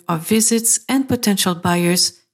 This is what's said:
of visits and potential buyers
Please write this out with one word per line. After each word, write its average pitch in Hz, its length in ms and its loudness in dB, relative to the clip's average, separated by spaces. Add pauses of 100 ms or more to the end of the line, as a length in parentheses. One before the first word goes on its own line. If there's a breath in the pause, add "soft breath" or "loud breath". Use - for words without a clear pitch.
of 165 180 -4
visits 226 640 0
and 262 180 0
potential 202 480 0
buyers 175 640 0 (140)